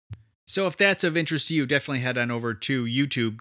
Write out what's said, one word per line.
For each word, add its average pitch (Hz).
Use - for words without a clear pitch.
So 196
if 170
that's 196
of 165
interest 160
to 165
you, 147
definitely 139
head 123
on 120
over 117
to 127
YouTube 117